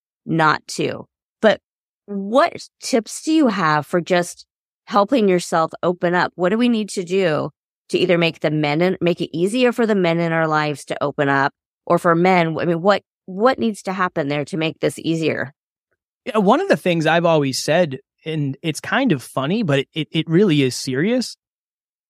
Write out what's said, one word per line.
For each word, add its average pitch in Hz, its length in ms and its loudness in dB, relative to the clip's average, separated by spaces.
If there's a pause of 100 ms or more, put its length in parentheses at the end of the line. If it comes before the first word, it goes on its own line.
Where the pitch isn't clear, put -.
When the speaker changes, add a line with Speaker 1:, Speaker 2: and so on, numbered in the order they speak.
(240)
Speaker 1:
not 160 440 0
to. 127 380 -6 (360)
But 214 180 4 (460)
what 202 640 -2 (120)
tips - 440 -4
do 320 80 -2
you 311 160 4
have 160 360 0
for 180 160 -2
just 175 460 -2 (380)
helping 202 440 2
yourself 175 440 0 (100)
open 175 320 0
up? 175 220 0
What 175 140 0
do 214 60 -2
we 240 120 2
need 214 220 -2
to 196 140 -8
do 165 460 -2 (400)
to - 80 -2
either 180 180 2
make 170 240 0
the 160 100 0
men 151 300 0
in, 180 220 2
make 170 180 0
it - 160 -6
easier 226 340 0
for 233 140 -2
the 214 100 2
men 170 240 2
in 165 140 0
our 160 160 2
lives 151 380 -2
to - 160 -6
open 143 260 -2
up, 139 240 2 (320)
or 170 140 2
for 170 160 2
men? 170 440 2
I - 60 -2
mean, 165 160 0
what, 196 220 2 (240)
what 208 320 0
needs 226 240 -4
to 190 100 -6
happen 180 360 -2
there 147 180 -4
to - 100 -8
make 160 240 -4
this 151 180 -2
easier? 156 540 -2 (720)
Speaker 2:
Yeah, - 140 -2
one 220 240 4
of 403 60 -4
the 247 100 4
things 170 260 0
I've 170 220 2
always 147 320 2
said, 151 400 0 (260)
and 147 380 -4
it's 160 180 -6
kind 240 320 0
of 131 100 -2
funny, 160 400 -4
but 139 180 0
it, - 120 -4
it, 156 200 -6
it 160 160 -2
really 165 340 4
is 127 120 0
serious. 190 640 -4 (720)